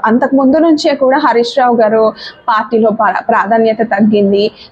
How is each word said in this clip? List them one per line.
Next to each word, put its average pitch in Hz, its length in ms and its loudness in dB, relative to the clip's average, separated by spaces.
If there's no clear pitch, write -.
అంతకు 262 320 0
ముందు 269 200 2
నుంచే 311 380 0
కూడా 269 240 0
హరీష్ 240 400 -2
రావు 247 180 2
గారు 220 360 2
పార్టీలో 220 420 0
ప్ర-, 208 380 -2
ప్రాధాన్యత 220 520 0
తగ్గింది. 208 720 0